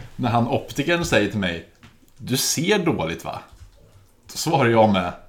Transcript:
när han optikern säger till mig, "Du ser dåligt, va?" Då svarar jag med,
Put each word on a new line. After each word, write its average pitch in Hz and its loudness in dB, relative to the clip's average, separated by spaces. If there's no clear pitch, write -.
när 127 -4
han 120 2
optikern 160 -2
säger 104 2
till 107 -4
mig, 85 -4
"Du 113 -4
ser 190 0
dåligt, 95 -2
va?" - -10
Då - -14
svarar 143 2
jag 110 6
med, 90 0